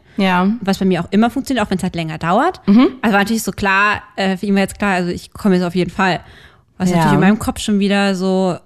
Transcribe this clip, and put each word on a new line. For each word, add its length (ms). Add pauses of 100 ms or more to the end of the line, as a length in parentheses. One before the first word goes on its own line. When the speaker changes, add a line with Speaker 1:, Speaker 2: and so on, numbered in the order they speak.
(180)
Speaker 1:
Ja. 320 (120)
Speaker 2:
Was 180
bei 60
mir 180
auch 80
immer 180
funktioniert, 340
auch 60
wenn's 140
halt 100
länger 240
dauert. 500
Speaker 1:
Mhm. 200 (160)
Speaker 2:
Also 100
war 60
natürlich 240
so 80
klar, 500 (140)
äh, 200
für 120
ihn 80
war 60
jetzt 180
klar, 160
also 160
ich 200
komme 260
jetzt 60
auf 120
jeden 160
Fall. 300 (580)
Was 100
Speaker 1:
Ja. 80
Speaker 2:
natürlich 160
in 80
meinem 180
Kopf 200
schon 200
wieder 360
so, 500